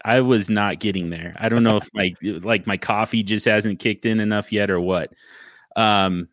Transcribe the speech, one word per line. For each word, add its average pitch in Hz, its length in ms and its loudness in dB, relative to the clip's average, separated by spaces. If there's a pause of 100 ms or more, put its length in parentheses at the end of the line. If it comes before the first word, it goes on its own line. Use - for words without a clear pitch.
I 120 160 4
was 123 300 2
not 104 320 0
getting 92 280 -4
there. 85 300 -10
I 110 80 0
don't 117 160 2
know 110 140 4
if - 160 -6
my, 95 240 0
<laughs> - 40 -20
like, 95 460 -2
my 98 80 0
coffee 110 480 0
just 104 220 -2
hasn't 107 340 2
kicked - 260 -2
in 110 140 2
enough 104 320 -2
yet 104 180 0
or 90 120 0
what. 90 320 -2 (640)
Um, 95 560 2